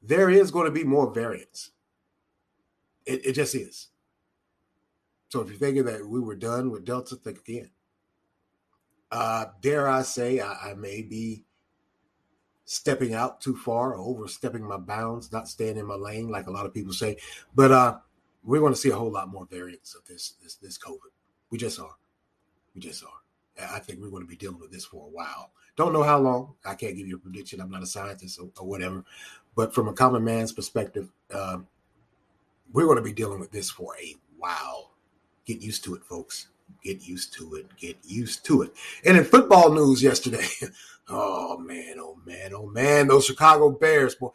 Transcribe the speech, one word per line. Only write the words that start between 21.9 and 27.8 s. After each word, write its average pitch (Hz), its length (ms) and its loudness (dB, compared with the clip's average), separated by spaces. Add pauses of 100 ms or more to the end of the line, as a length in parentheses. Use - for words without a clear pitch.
We 92 60 -20
just - 220 -16
are. - 640 -20
I, - 80 -12
I - 20 -12
think 95 220 -16
we're 101 100 -14
gonna 92 160 -14
be 85 100 -20
dealing 92 240 -14
with 80 100 -20
this 92 140 -16
for - 220 -20
a - 40 -20
while. - 400 -14 (260)
Don't 160 160 0
know 156 100 4
how 147 160 6
long. 131 360 0 (100)
I 98 100 -10
can't 101 220 -10
give 98 120 -12
you 92 80 -10
a - 20 -12
prediction. 95 420 -16
I'm 92 100 -12
not 95 120 -12